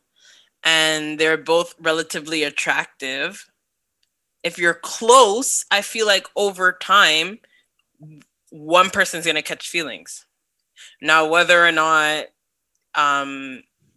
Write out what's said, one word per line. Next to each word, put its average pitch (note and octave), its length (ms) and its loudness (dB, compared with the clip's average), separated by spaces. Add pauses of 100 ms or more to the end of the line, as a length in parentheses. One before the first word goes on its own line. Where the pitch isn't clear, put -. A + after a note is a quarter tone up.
(640)
and D#3 560 0
they're D#3+ 180 0
both E3 420 -2
relatively D#3+ 640 -4
attractive, C#3+ 1040 -6 (960)
if E3+ 140 -8
you're F3 160 0
close, A#3 1000 2
I G3+ 100 0
feel A3 260 -4
like F#3+ 280 0
over F#3 380 0
time, F#3 640 2 (1120)
one E3 400 2
person's F3+ 360 -4
gonna D#3 160 -2
catch - 260 -10
feelings. B2+ 580 -10 (760)
Now, D#3 260 2
whether E3+ 380 4
or E3+ 60 4
not, D#3 540 0 (680)
um, C#3 680 -4 (340)